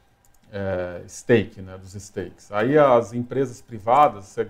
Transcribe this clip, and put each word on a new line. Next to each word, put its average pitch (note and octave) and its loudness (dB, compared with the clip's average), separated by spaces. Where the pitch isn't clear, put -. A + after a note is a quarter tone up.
é, F#2 -6
stake, G2+ 0
né, F#2 -16
dos F#2+ -20
stakes. - -14
Aí A2+ 0
as B2 4
empresas A#2+ -6
privadas, A2+ 0
você A2 -6